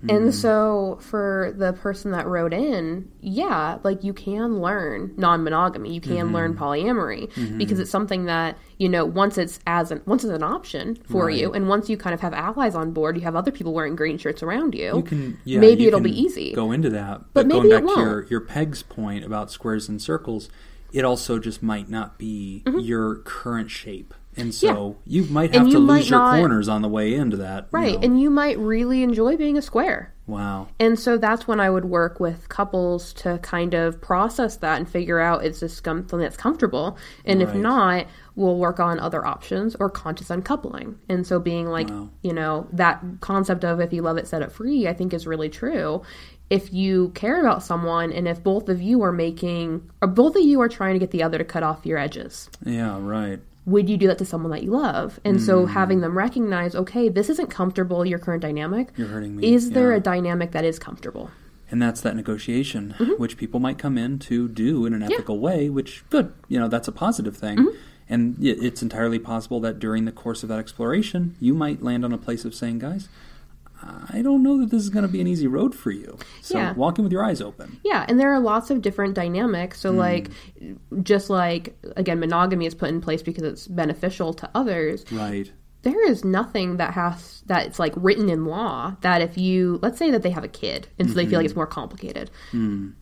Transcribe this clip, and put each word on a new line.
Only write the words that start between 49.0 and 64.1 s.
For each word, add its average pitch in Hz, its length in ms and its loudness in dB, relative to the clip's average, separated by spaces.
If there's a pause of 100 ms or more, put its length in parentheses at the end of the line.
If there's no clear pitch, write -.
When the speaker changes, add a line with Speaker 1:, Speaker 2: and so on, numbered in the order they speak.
Speaker 1:
are 180 80 2
making, 170 680 -4 (200)
or - 60 2
both 247 300 4
of 392 40 6
you 285 200 6
are 233 80 4
trying 190 240 -2
to 185 60 2
get 185 120 -2
the 170 120 0
other 165 140 0
to 165 80 -2
cut 165 180 -4
off 156 220 -4
your 160 120 -2
edges. - 520 -8 (160)
Speaker 2:
Yeah, 117 360 -4
right. 101 380 -4 (260)
Speaker 1:
Would 190 240 4
you 208 80 2
do 190 100 4
that 185 100 4
to 190 80 -4
someone 165 260 -4
that 151 120 -6
you 190 80 -2
love? - 520 -2
And 202 180 4
so 185 240 6
Speaker 2:
Mm. 185 40 -2
Speaker 1:
having 190 320 2
them 170 160 -2
recognize, 196 580 0
"Okay, 226 340 0
this 202 200 0
isn't 320 220 -2
comfortable, 180 540 0
your 180 140 0
current 175 220 -2
dynamic. 160 560 -4
Speaker 2:
You're 233 100 -4
hurting 208 280 -8
me. 220 180 4
Speaker 1:
Is 240 180 4
there 247 200 4
Speaker 2:
Yeah. 220 60 4
Speaker 1:
a - 20 4
dynamic 175 520 -2
that 160 140 -2
is 160 140 -2
comfortable?" - 500 -12 (400)
Speaker 2:
And 117 120 0
that's 117 200 0
that 110 140 -2
negotiation, 110 840 -4
Speaker 1:
Mm-hmm. 240 140 2 (100)
Speaker 2:
which 117 160 -4
people 110 220 -4
might 131 180 -2
come 139 200 -2
in 127 220 -2